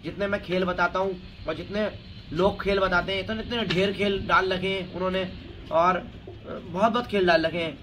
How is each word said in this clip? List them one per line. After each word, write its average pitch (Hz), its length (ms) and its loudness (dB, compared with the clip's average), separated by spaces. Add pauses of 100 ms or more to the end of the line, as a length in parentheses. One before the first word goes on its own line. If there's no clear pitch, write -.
जितने 170 220 -4
मैं 202 160 -2
खेल 185 220 2
बताता 175 340 2
हूँ 190 200 0 (300)
और 160 60 -2
जितने 190 360 -2 (420)
लोग 185 300 2
खेल 196 180 2
बताते 180 320 2
हैं, 190 100 -2
इतने, 220 200 -4
इतने 220 240 -2
ढेर 190 280 2
खेल 196 320 0
डाल 185 260 4
रखे 185 160 -2
हैं 190 260 -4
उन्होंने 185 340 -2 (440)
और 180 300 4 (420)
बहुत 190 480 0
बहुत 240 140 0
खेल 190 200 2
डाल 165 200 6
रखे 165 120 -2
हैं। 160 240 -4